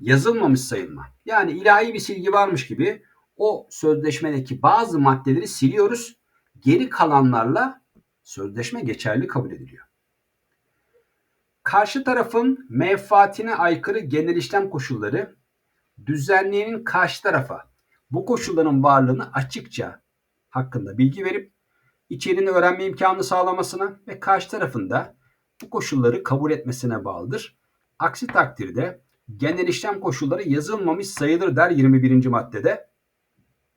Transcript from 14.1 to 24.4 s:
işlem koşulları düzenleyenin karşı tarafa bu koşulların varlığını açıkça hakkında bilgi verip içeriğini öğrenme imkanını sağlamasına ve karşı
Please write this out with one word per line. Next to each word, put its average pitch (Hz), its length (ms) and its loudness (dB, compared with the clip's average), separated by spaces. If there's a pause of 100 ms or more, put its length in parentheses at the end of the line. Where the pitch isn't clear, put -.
işlem 196 340 -2
koşulları 131 680 -4 (680)
düzenleyenin 196 800 0
karşı - 380 -2
tarafa 139 540 -4 (360)
bu 151 160 -4
koşulların 156 560 2
varlığını 131 500 4
açıkça - 680 -8 (480)
hakkında 110 480 -6
bilgi 139 260 2
verip - 280 -4 (560)
içeriğini 190 420 0
öğrenme 180 340 2
imkanını 185 400 0
sağlamasına 185 840 -2
ve 196 120 -14
karşı 190 280 0